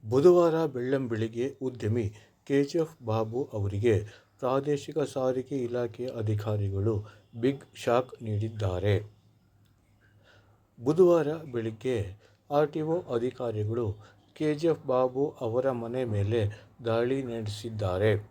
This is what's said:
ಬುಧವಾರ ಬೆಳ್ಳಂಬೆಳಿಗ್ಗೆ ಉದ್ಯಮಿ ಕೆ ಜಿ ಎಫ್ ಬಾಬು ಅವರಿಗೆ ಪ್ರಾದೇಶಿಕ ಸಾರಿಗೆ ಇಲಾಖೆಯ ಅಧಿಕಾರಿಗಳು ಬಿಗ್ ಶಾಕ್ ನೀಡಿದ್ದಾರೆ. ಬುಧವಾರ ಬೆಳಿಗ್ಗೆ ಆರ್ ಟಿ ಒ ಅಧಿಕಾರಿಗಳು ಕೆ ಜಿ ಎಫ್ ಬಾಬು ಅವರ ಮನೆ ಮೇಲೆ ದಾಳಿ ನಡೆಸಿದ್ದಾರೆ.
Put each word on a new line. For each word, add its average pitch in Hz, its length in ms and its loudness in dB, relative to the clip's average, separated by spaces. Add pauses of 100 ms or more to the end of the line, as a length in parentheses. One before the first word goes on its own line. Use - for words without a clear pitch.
ಬುಧವಾರ 165 600 6
ಬೆಳ್ಳಂಬೆಳಿಗ್ಗೆ 123 960 -2
ಉದ್ಯಮಿ 113 520 -2 (320)
ಕೆ 143 180 2
ಜಿ 143 140 -2
ಎಫ್ 156 280 -4
ಬಾಬು 110 480 -2
ಅವರಿಗೆ 101 540 2 (320)
ಪ್ರಾದೇಶಿಕ 139 600 -2
ಸಾರಿಗೆ 131 580 -2
ಇಲಾಖೆಯ 120 500 -4
ಅಧಿಕಾರಿಗಳು 107 960 -2 (300)
ಬಿಗ್ 135 280 -2 (120)
ಶಾಕ್ 123 480 -2
ನೀಡಿದ್ದಾರೆ. 104 720 0 (1800)
ಬುಧವಾರ 160 540 4
ಬೆಳಿಗ್ಗೆ 120 640 -4 (540)
ಆರ್ 147 200 2
ಟಿ 156 100 -4
ಒ 156 200 -2
ಅಧಿಕಾರಿಗಳು 117 920 -2 (380)
ಕೆ 151 220 -2
ಜಿ 156 120 0
ಎಫ್ 156 200 0
ಬಾಬು 127 540 0
ಅವರ 127 300 0
ಮನೆ 120 340 -4
ಮೇಲೆ 107 360 0 (440)
ದಾಳಿ 123 380 0
ನಡೆಸಿದ್ದಾರೆ. 107 880 -2 (200)